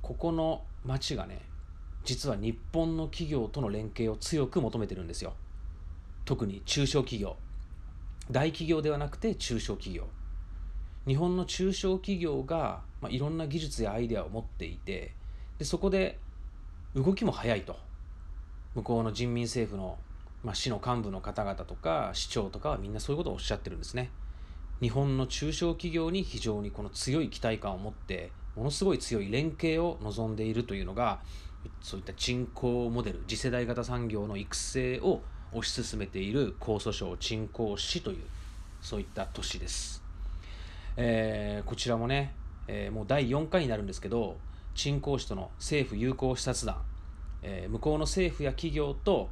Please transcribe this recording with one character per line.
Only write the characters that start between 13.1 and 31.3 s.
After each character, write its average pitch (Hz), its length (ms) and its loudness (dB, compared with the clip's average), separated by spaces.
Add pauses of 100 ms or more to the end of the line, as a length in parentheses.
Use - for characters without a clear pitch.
い 127 80 2
ろ 139 100 2
ん 165 100 0
な 160 80 0
技 156 140 0
術 117 240 -2
や 101 80 2
ア 113 60 0
イ 120 100 2
デ 110 100 2
ア 87 60 0
を 76 40 -4
持 110 120 -2
っ - 40 -6
て - 220 -4
い 87 100 -6
て、 92 360 -4 (460)
で、 147 60 -2
そ 165 140 2
こ 196 100 4
で 190 300 4 (760)
動 139 200 6
き 226 100 2
も 160 60 6
早 117 240 2
い 98 80 2
と。 - 140 -8 (1000)
向 113 80 0
こ 117 180 4
う - 40 4
の 107 80 2
人 120 200 2
民 120 120 2
政 110 320 0
府 95 40 -2
の、 92 180 -4 (440)
ま 104 100 -2
あ、 - 20 -2
市 - 160 2
の 101 140 0
幹 123 180 4
部 101 80 -2
の 92 100 -4
方 104 240 -2
々 98 200 0
と - 100 -8
か、 147 400 2
市 - 140 -2
長 101 220 0
と - 80 -8
か 151 120 0
は 120 80 2
み 98 100 -4
ん 104 40 -4
な 110 60 -4
そ 139 140 -2
う - 20 4
い - 20 2
う - 20 0
こ 175 60 0
と - 60 0
を 92 40 -2
お - 20 -4
っ - 40 -6
し - 120 0
ゃ 101 40 2
っ - 20 -4
て - 120 -6
る 87 60 -6
ん - 20 -4
で 85 60 -6
す - 100 -8
ね。 123 160 0 (680)
日 120 80 4
本 135 280 4
の 131 120 2
中 151 240 0
小 170 220 4
企 165 180 -2
業 165 180 2
に 185 140 2
非 107 160 -4
常 104 220 2
に 101 100 -4
こ 104 100 -6
の 101 80 -4
強 147 320 2
い - 80 0
期 - 100 -8
待 110 180 2
感 98 140 -2
を 92 60 -2
持 104 120 -4
っ - 20 -10
て、 90 400 -6 (240)
も 113 80 -2
の 143 60 4
す 190 140 2
ご 190 100 8
い - 40 4
強 113 220 2
い 98 100 -2
連 143 280 2
携 165 240 4
を 170 200 2
望 110 300 0
ん 104 40 0
で 110 80 0
い 110 80 2
る 117 120 2
と 101 100 -4
い 98 80 -2
う - 20 0
の 92 100 -4
が、 110 260 2 (600)